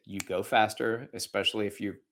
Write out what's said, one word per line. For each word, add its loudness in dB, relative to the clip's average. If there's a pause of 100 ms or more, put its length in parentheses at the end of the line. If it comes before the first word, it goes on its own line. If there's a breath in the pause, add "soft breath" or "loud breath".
you -10
go -2
faster, 2
especially 0
if -6
you're -4 (120)